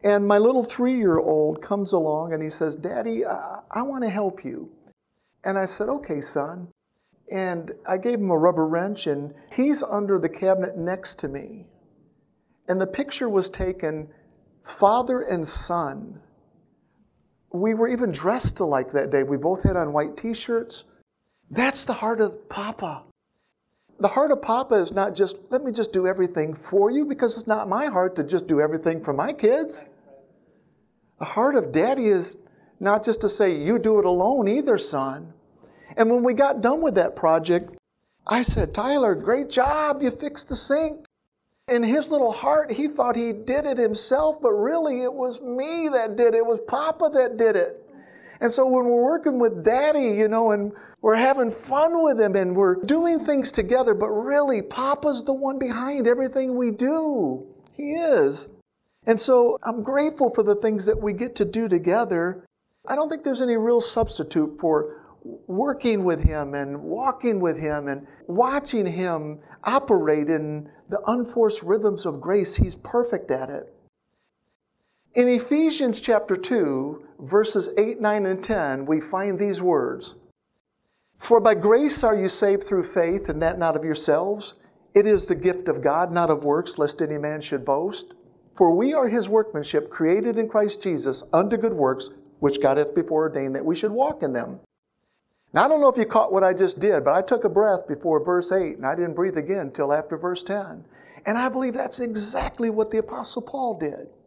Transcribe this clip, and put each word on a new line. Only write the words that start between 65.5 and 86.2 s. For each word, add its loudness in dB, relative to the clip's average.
with 0
him 2
and -6
walking -2
with 0
him -4
and -6
watching 0
him -4
operate 2
in -2
the -4
unforced 0
rhythms 0
of -4
grace. 0
He's 0
perfect -4
at -2
it. -12
In 4
Ephesians 0
chapter 0
two, -2
verses 0
eight, 0
nine, 0
and -2
ten, -2
we 0
find -4
these -2
words. 0
"For 4
by 6
grace 4
are 4
you 0
saved 2
through 0
faith, -2
and -4
that 0
not 0
of -4
yourselves. -2
It 6
is 4
the 0
gift -2
of -2
God, 0
not 0